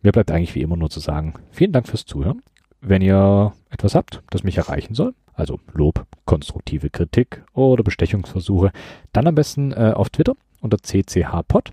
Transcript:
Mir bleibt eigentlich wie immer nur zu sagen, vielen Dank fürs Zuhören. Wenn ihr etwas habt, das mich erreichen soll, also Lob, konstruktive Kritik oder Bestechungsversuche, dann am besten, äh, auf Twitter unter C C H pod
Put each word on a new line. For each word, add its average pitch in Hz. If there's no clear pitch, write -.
Mir 101
bleibt 107
eigentlich 85
wie 64
immer 82
nur 80
zu -
sagen, 76
vielen 196
Dank 127
fürs -
Zuhören. 143
Wenn 95
ihr 98
etwas -
habt, -
das -
mich 92
erreichen 110
soll, 220
also -
Lob, 76
konstruktive -
Kritik -
oder 131
Bestechungsversuche, 98
dann 117
am 170
besten, 139
äh, 110
auf -
Twitter -
unter 107
C -
C -
H 85
pod -